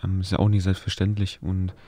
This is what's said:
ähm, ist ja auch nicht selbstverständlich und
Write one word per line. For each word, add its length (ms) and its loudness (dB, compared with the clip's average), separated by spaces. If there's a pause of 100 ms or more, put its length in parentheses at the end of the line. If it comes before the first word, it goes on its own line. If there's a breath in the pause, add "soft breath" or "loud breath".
ähm, 160 0
ist 140 -4
ja 60 2
auch 100 4
nicht 140 4
selbstverständlich 800 -2
und 320 -2 (140 soft breath)